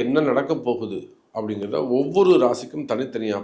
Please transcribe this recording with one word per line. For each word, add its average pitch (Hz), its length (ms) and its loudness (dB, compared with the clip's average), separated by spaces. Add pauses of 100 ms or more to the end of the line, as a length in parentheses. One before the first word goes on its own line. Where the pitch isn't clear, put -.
என்ன 143 260 2
நடக்க 143 240 2 (140)
போகுது 101 320 -4 (360)
அப்படிங்கிறத 107 460 -4 (160)
ஒவ்வொரு 175 360 4 (100)
ராசிக்கும் 123 480 -2
தனித்தனியா 110 500 -4